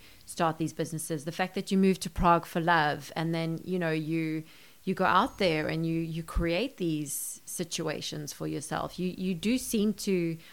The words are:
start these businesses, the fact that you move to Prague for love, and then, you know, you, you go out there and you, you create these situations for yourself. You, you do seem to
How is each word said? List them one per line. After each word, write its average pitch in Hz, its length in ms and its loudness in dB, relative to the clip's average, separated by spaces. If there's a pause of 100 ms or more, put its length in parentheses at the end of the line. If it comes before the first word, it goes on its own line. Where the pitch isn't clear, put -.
(260)
start 160 320 0
these 156 160 -2
businesses, 156 500 -4
the 160 80 -8
fact 185 220 -4
that - 180 -4
you 190 60 4
move 190 220 6
to - 100 -6
Prague 170 380 4
for - 120 -2
love, 156 560 2
and 165 200 0
then, 165 280 -2
you 185 140 -4
know, 165 140 0
you, 160 520 -2 (420)
you 190 100 0
go 190 100 2
out 185 320 4
there 156 300 2
and 160 180 0
you, 165 160 0
you 165 220 -4
create 170 540 0
these 151 680 -4
situations 156 880 -6
for 156 140 -6
yourself. 156 500 -4
You, 180 180 -2
you 185 200 -2
do 208 240 0
seem 214 340 0
to 175 420 0 (180)